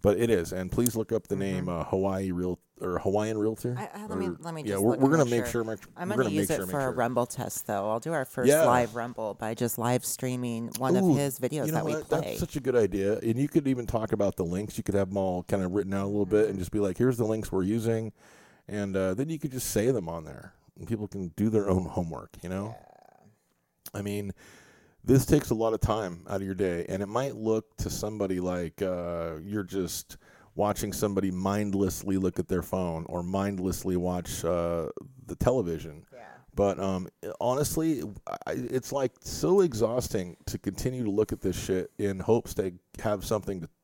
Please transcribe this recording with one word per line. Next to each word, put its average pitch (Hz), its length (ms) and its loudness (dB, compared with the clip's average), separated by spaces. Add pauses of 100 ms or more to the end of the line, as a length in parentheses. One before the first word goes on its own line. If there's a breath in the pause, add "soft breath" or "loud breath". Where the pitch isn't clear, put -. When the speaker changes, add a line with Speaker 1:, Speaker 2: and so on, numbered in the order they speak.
Speaker 1:
but 98 180 6
it 117 120 4
is. 85 220 2
And 92 180 -4
please 120 240 2
look 110 160 -4
up 110 160 0
the 98 80 -2
Speaker 2:
Mm-hmm. 95 80 -2
Speaker 1:
name, 92 260 -2
uh, 85 140 -2
Hawaii 95 480 0
Real-, 90 260 -2 (240)
or 87 160 -2
Hawaiian 107 400 0
Realtor. 110 400 -2
Speaker 2:
I, 127 100 -6 (140)
I, - 60 -12
let 92 100 -6
me, 92 120 -2
Speaker 1:
Or, 85 100 -6
Speaker 2:
let 170 160 -10
me 82 80 -8
Speaker 1:
yeah, 101 100 -6
Speaker 2:
just 98 100 0
Speaker 1:
we're, 117 100 6
Speaker 2:
look 127 80 -2
Speaker 1:
we're 135 80 10
Speaker 2:
and 160 80 6
Speaker 1:
gonna 147 120 6
Speaker 2:
make 120 120 2
Speaker 1:
make 123 40 -4
Speaker 2:
sure. 117 60 -4
Speaker 1:
sure, 117 120 0
make, 110 160 -6 (160)
Speaker 2:
I'm 180 140 -6
Speaker 1:
we're 208 60 -2
Speaker 2:
gonna 127 140 4
Speaker 1:
gonna - 60 0
Speaker 2:
use - 140 2
Speaker 1:
make 160 80 2
Speaker 2:
it - 40 -4
Speaker 1:
sure, 185 40 -6
Speaker 2:
for 180 120 -8
Speaker 1:
make 139 40 0
Speaker 2:
a 135 40 0
Speaker 1:
sure. 127 80 0
Speaker 2:
Rumble 120 340 0
test, - 400 -8
though. 104 240 -2
I'll 113 80 0
do 156 140 -4
our 139 120 -2
first - 240 0
Speaker 1:
Yeah. 147 160 6
Speaker 2:
live 120 300 4
Rumble 117 400 -6
by 110 180 -4
just 117 240 -2
live 123 260 2
streaming 123 760 -4
one 131 180 2
Speaker 1:
Ooh, 190 140 6
Speaker 2:
of 139 60 6
his 143 220 -2
videos 131 280 -2
Speaker 1:
you 156 40 -4
know - 20 -
Speaker 2:
that - 120 0
we 151 80 -2
Speaker 1:
what? 151 160 -6
Speaker 2:
play. 151 120 2
Speaker 1:
That's - 180 -6
such - 160 -6
a 151 40 -4
good 123 160 0
idea. 101 440 4
And 113 180 0
you 143 100 2
could 147 200 2
even 123 180 0
talk 110 260 -2
about 101 260 2
the 95 80 0
links. 92 300 -4
You - 80 -4
could 98 120 0
have 98 140 2
'em 98 80 -2
all 92 260 0
kinda 95 240 0
written 95 260 0
out 98 120 0
a - 20 -2
little 101 180 2
bit 104 200 6
and 107 80 2
Speaker 2:
Mm-hmm. 95 60 -4
Speaker 1:
just 90 120 -6
be 107 80 0
like, 95 180 2
"Here's 123 200 4
the 117 80 2
links 110 260 -2
we're 95 120 2
using." 113 480 0 (580 loud breath)
And, 101 280 -2
uh, 95 160 2
then 135 160 -2
you 160 100 -4
could 147 140 -6
just 127 180 -4
say 113 200 4
them 95 180 -2
on 82 160 -8
there. - 280 -16 (240)
And 87 120 -12
people 107 180 -4
can 95 300 -8
do 104 120 2
their 107 200 2
own 92 160 4
homework, 78 580 -6
you 87 60 -8
know? 98 280 -6
Speaker 2:
Yeah. - 1200 -16
Speaker 1:
I - 20 -2
mean, 101 320 -4 (720 loud breath)
this 127 200 6
takes - 260 4
a 117 40 2
lot 113 180 2
of 107 60 0
time 95 500 0
out 98 80 -2
of 95 40 -2
your 95 120 -2
day, 90 360 0
and 95 120 -2
it 101 40 -2
might 120 320 -2
look 110 400 -2
to - 120 -4
somebody 101 520 -2
like, 90 400 -2
uh, 87 600 -2
you're 101 220 -4
just 90 540 -4 (380 soft breath)
watching 104 360 0
somebody 98 400 0
mindlessly 98 840 0
look 95 220 0
at 87 100 -4
their 90 120 2
phone 85 460 -2
or 87 160 -4
mindlessly 95 720 0
watch, 90 480 -2
uh, 85 440 0 (400)
the 90 100 -8
television. 82 760 0
Speaker 2:
Yeah. 123 100 -20 (300 loud breath)
Speaker 1:
But, 98 240 4
um, 92 300 0 (320)
honestly, 147 640 0 (420)
I, - 60 -4
it's, 127 400 -4
like, 135 300 0
so 180 400 4
exhausting 113 760 0 (120)
to - 100 -6
continue 123 480 -4
to 104 60 2
look 104 200 4
at 104 80 -4
this 92 180 -2
shit 92 400 -2
in 98 220 -2
hopes 113 360 2
to 95 180 -2 (280)
have 104 220 -2
something 98 380 -2
to, 80 80 -10 (140)